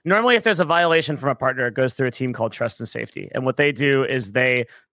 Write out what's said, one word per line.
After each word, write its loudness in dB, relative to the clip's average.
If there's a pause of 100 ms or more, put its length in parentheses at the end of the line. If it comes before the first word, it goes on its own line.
normally 4
if 0
there's 2
a 2
violation 2
from -2
a 0
partner, -2
it -4
goes 0
through 0
a -2
team -4
called -4
Trust -6
and -8
Safety. -10
And -2
what 0
they 2
do 2
is -4
they 2 (280)